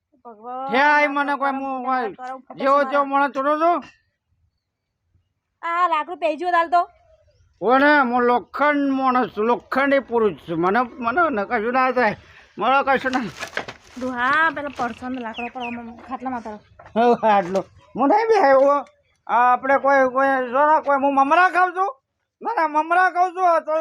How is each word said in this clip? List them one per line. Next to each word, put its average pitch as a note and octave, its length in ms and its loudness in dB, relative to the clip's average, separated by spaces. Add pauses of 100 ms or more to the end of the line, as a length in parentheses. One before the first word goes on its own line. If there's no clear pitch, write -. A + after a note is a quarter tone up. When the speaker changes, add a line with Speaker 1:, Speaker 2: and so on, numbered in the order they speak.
(260)
Speaker 1:
ભગવાન, B3 440 -12
Speaker 2:
ઠ્યાઈ D4 380 2
મને C#4+ 280 -4
કોઈ C#4 160 -4
Speaker 1:
ભગવાન, C4+ 80 -6
Speaker 2:
હું C4+ 260 -8
હોય. B3+ 240 -2
Speaker 1:
ભગવાન, B3+ 300 -14
ભગવાન, - 180 -20
Speaker 2:
જેવો C4+ 180 2
Speaker 1:
ભગવાન. C#4 160 0
Speaker 2:
તેવો C#4+ 140 0
માણસ C#4 280 0
થોડો C4+ 260 -2
છું. E4+ 180 2 (1800)
Speaker 1:
આ F4 260 0
લાકડું D#4 320 -4
પહેરી D#4 180 -2
જુઓ F4 140 -4
દાલ E4+ 180 0
તો. F4 120 2 (800)
Speaker 2:
ઓને, C4 380 4
હું B3 240 0
લોખંડ C#4 680 0
માણસ B3+ 440 0
છું, G#3+ 100 -2
લોખંડી C4+ 540 0
પુરુષ A3 480 -2
છું. E3 120 -4
મને, F#3+ 220 0 (160)
મને B3 320 -2
ને G#3 160 -4
કશું A3+ 280 -4
ના C4 180 2
થાય, A#3 260 0 (400)
મને A#3+ 260 0
કશું C4 280 0
ના. B3+ 160 -4 (720)
Speaker 1:
ડોહા, C4 520 0
પેલા C#4+ 260 -8
પડછાનો B3+ 440 -8
લાકડો A#3 320 -10
પર B3+ 80 -12
આમ, A#3+ 180 -10
આમ A#3 180 -16
ખાટલામાં B3 460 -10
તારો. G#3+ 160 -14 (300)
Speaker 2:
હવે A#3 400 2
આટલો. F#3+ 320 2 (340)
હું B3 140 2
નહીં G#4+ 200 2
બેહ્યો. C#4 460 4 (520)
આ A3+ 200 2
આપણે B3+ 300 2
કોઈ, C4+ 320 4
કોઈ, C4+ 260 2 (160)
જો C4 160 2
ના D#4 140 4
કોઈ, C#4 200 0
હું C#4 140 2
મમરા D#4 340 4
ખાઉં F4+ 240 0
છું. F#4+ 160 -2 (520)
ના, G#4+ 120 -6
ના, E4 140 0
મમરા E4 440 0
ખાઉં F4 220 0
છું. F#4 140 0
આ E4 120 2
તો D#4 220 -6